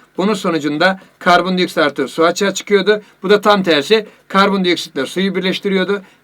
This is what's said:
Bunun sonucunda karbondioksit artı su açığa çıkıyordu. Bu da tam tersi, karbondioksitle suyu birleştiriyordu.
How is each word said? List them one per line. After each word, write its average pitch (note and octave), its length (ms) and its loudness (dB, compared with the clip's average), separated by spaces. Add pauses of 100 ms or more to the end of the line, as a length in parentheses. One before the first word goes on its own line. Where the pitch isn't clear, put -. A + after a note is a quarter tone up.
(180)
Bunun G3 160 0
sonucunda E3+ 640 -2 (200)
karbondioksit F3+ 580 0
artı C#3+ 300 0
su D#3+ 180 0
açığa F#3+ 280 0
çıkıyordu. G3+ 480 0 (220)
Bu F#3 60 0
da G3+ 120 4
tam G#3 220 2
tersi, F3 420 2 (220)
karbondioksitle F#3+ 800 0
suyu F#3 300 -4
birleştiriyordu. F#3+ 680 -2 (220)